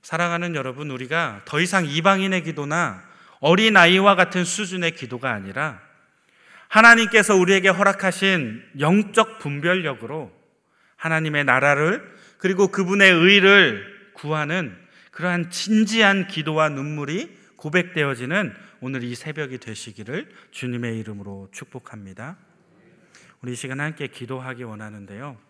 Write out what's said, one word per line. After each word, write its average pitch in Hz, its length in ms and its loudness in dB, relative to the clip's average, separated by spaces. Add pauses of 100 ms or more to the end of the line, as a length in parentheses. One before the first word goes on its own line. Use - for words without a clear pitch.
사랑하는 170 520 -4
여러분, 135 360 -8
우리가 127 540 -6
더 151 160 -4
이상 180 260 0
이방인의 185 580 0
기도나 147 640 -6 (320)
어린아이와 190 760 6
같은 180 280 0
수준의 180 520 -6
기도가 123 340 -8
아니라 104 500 -8 (840)
하나님께서 220 720 6
우리에게 185 320 4
허락하신 185 960 0 (160)
영적 208 580 2
분별력으로 143 920 -6 (640)
하나님의 156 480 -2
나라를 143 720 2 (220)
그리고 190 300 2
그분의 190 440 2
의를 180 1000 4
구하는 151 600 -6 (360)
그러한 175 380 -4
진지한 214 760 0
기도와 156 420 -2
눈물이 147 680 -8 (180)
고백되어지는 156 1000 -4 (260)
오늘 127 240 -10
이 120 100 -10
새벽이 139 440 -12
되시기를 113 720 -14 (200)
주님의 120 480 -8
이름으로 101 540 -14
축복합니다. 104 840 -18 (1040)
우리 123 120 -12
이 - 20 -8
시간 131 260 -10
함께 151 280 -8
기도하기 127 560 -12
원하는데요. 107 720 -16 (140)